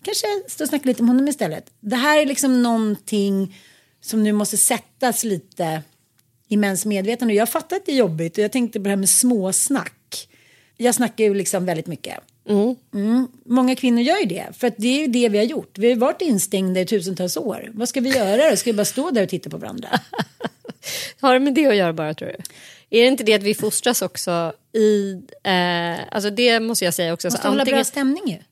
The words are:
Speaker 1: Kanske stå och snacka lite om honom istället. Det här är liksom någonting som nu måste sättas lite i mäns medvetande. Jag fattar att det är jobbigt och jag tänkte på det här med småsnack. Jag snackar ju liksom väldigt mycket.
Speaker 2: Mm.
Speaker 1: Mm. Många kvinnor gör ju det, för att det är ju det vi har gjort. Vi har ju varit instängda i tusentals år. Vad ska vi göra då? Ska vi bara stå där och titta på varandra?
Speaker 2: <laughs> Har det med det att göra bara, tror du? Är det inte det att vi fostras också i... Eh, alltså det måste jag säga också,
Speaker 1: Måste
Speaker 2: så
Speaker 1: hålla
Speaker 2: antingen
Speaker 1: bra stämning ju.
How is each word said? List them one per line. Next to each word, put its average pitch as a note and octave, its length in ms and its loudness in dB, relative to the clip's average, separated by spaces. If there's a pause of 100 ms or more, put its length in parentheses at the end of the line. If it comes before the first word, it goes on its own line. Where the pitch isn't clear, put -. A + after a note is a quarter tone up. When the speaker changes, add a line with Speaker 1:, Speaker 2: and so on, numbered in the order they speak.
Speaker 1:
Kanske G#4 240 -4 (200)
stå - 160 -8
och C#4+ 60 -4
snacka C#4+ 160 -2
lite B3 160 2
om A#3 60 4
honom B3+ 200 4
istället. F3+ 380 -4 (140)
Det G#3+ 160 -4
här D4+ 260 4
är D4+ 40 2
liksom C4 380 2
någonting G3+ 920 0 (440)
som A3 220 0
nu G#3+ 80 2
måste G#3 260 0
sättas - 680 0
lite E3 580 -4 (680)
i G#3 100 0
mäns G3+ 280 0
medvetande. G#3+ 480 0
Jag G#3+ 160 4
fattar - 260 -4
att G4 100 -6
det E4 60 -4
är C#4 60 0
jobbigt E3+ 400 0
och G#3 60 2
jag G#3 80 0
tänkte A#3 280 -2
på F#3+ 40 -6
det G3+ 60 -2
här G3+ 80 0
med G3 120 0
småsnack. - 1160 0 (500)
Jag A#3+ 180 2
snackar A3+ 280 0
ju G3+ 100 4
liksom F#3 320 -2
väldigt E3 220 -4
mycket. - 300 -12 (320)
Speaker 2:
Mm. G#3 260 2 (180)
Speaker 1:
Mm. A3+ 340 0 (180)
Många B3+ 300 2
kvinnor A#3+ 260 2
gör D#4+ 180 2
ju E4+ 60 0
det, F3+ 200 -4 (120)
för B3 100 -2
att A#3 100 0
det G#3+ 100 -2
är B3+ 120 2
ju D4+ 80 -2
det A#3+ 220 2
vi G#3 80 0
har G#3+ 80 4
gjort. - 320 -8
Vi G#3+ 100 2
har B3 60 6
ju A#3 60 0
varit C4 220 0
instängda F#3+ 600 0
i F3+ 40 0
tusentals F3+ 520 -2
år. - 360 -6
Vad A#3 160 -4
ska C4+ 120 -2
vi B3+ 80 0
göra B3+ 400 2
då? A3+ 80 4
Ska A#3 140 -2
vi G#3 60 0
bara G#3 80 2
stå A3 260 -4
där A3 120 2
och F3 60 -2
titta - 200 -6
på D#3 80 -10
varandra? - 320 -12 (680)
Speaker 2:
<laughs> - 640 -12
Har C4 140 4
det B3+ 60 4
med C#4 140 0
det D4+ 140 4
att A#3 80 4
göra F3 180 2
bara, D#3 200 -4
tror - 140 -10
du? - 80 -10 (640)
Är A#3 40 8
det B3 60 8
inte B3+ 160 2
det G#3+ 100 4
att G3+ 100 2
vi G#3 100 0
fostras - 480 -2
också E3+ 520 -4 (200)
i... G#3 380 2 (320)
Eh, F3 720 -2
alltså G#3 140 -2
det A#3 300 2
måste A3+ 260 -2
jag E3+ 80 0
säga E3+ 200 -2
också, F3 140 -6
Speaker 1:
Måste A#3+ 140 -2
Speaker 2:
så G3 60 -2
Speaker 1:
hålla C4+ 140 2
Speaker 2:
antingen C4+ 160 2
Speaker 1:
bra C4 60 2
stämning C#4 440 -2
ju. F#3 100 -6 (140)